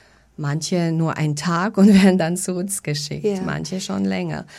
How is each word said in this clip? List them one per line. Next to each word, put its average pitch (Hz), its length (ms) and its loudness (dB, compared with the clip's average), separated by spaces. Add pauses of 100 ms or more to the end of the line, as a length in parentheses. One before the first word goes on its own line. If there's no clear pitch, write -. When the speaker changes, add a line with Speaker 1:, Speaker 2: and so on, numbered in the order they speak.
(360)
Speaker 1:
manche 160 560 -2
nur 160 240 0
einen 151 220 -2
Tag 175 400 -2
und 196 100 8
<laughs> 196 160 8
werden 185 140 6
dann 175 180 0
zu 185 200 -6
uns 185 280 -6
geschickt, 147 420 -6
Speaker 2:
Ja. 202 160 -2
Speaker 1:
manche 160 380 -6
schon 190 240 -4
länger. 185 420 -4 (140)